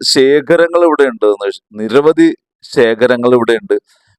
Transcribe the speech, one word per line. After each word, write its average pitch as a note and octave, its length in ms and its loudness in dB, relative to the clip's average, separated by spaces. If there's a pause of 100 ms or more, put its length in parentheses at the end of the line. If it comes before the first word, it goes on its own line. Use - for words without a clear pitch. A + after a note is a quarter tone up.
ശേഖരങ്ങൾ E3 840 2
ഇവിടെ D3 180 2
ഉണ്ട്. A2+ 220 -4
നിഷ്-, G2+ 360 -4 (120)
നിരവധി D3 600 0 (400)
ശേഖരങ്ങൾ A#2+ 600 0
ഇവിടെ A#2 180 0
ഉണ്ട്. G#2 200 -4 (440)